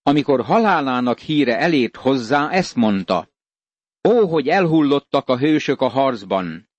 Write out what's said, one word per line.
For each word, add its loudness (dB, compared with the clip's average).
Amikor 0
halálának 0
híre 0
elért 0
hozzá, -2
ezt -4
mondta: -2
„Ó, 4
hogy -2
elhullottak 0
a 2
hősök 0
a 0
harcban! -2